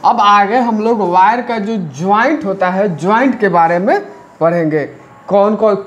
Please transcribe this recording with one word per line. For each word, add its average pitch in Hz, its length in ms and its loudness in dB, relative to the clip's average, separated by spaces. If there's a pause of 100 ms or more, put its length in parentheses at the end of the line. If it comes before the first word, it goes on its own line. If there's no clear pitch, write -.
अब 220 180 2
आगे 202 360 4
हम 233 220 -2
लोग 220 200 0 (100)
वायर 196 320 4
का 226 180 -6
जो 220 160 -4 (200)
ज्वाइंट 214 480 0
होता 190 260 -2
है, 190 260 -2
ज्वाइंट 220 440 0
के 202 100 2
बारे 170 280 2
में 294 220 0 (400)
पढ़ेंगे, 160 440 0 (440)
कौन 202 280 2
कौन 208 180 0 (120)